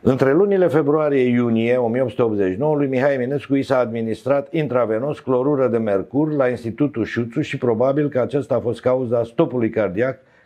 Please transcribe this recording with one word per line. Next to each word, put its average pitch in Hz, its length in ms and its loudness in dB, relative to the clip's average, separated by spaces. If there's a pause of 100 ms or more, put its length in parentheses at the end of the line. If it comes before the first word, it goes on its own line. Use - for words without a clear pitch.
„Între 135 320 2
lunile 190 340 4
februarie-iunie 127 1080 2
o 123 120 0
mie 120 120 -2
opt 123 100 0
sute 127 120 -2
optzeci 101 300 0
și 92 60 -4
nouă 151 160 0
lui 143 120 0
Mihai 135 280 0
Eminescu 135 400 -2
i 135 80 2
s-a 131 160 0
administrat 117 760 -2
intravenos 123 640 0
clorură 131 500 0
de 113 100 0
mercur 113 540 0
la 135 160 2
Institutul 117 560 -2
Șuțu 117 360 -4
și 143 180 -6
probabil 131 500 0
că 131 120 -2
acesta 123 340 -2
a 117 60 0
fost 113 200 -4
cauza 123 440 0
stopului 123 460 0
cardiac 110 480 -2 (280)